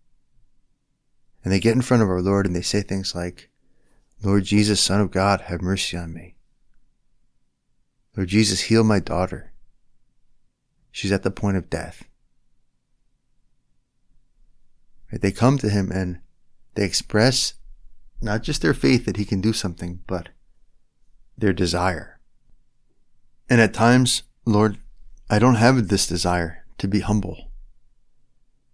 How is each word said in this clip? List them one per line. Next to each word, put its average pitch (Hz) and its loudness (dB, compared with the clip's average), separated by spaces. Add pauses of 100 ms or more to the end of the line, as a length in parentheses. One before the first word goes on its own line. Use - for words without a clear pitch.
(1400)
And 92 -2
they 98 2
get 113 2
in 127 0
front 120 2
of 101 2
our 90 0
Lord 98 2
and 90 -2
they 87 -4
say 104 -2
things 98 -6
like, 87 -10 (720)
"Lord 101 2
Jesus, 104 2
Son 101 2
of 98 2
God, 95 2
have 87 -8
mercy 92 -2
on 85 -10
me. - -18 (1800)
Lord 95 -2
Jesus, 101 2
heal 113 4
my 104 2
daughter. - -4 (1400)
She's - -4
at 95 0
the 104 -2
point 98 -2
of 85 -6
death." - -10 (3000)
Right? - -10
They 98 0
come 135 2
to 117 -2
him 101 -2
and 90 -4 (540)
they 101 -2
express - 0 (640)
not 110 -2
just 147 -6
their 156 2
faith 131 2
that 98 -4
he 107 -2
can 98 -2
do 110 0
something, 87 -6
but 87 -6 (1080)
their 101 0
desire. 87 -2 (1300)
And 120 6
at 110 4
times, 120 4 (220)
Lord, 104 2 (500)
I 104 4
don't 120 6
have 117 4
this 95 0
desire 87 -2 (140)
to - -6
be 98 0
humble, 104 -4 (1200)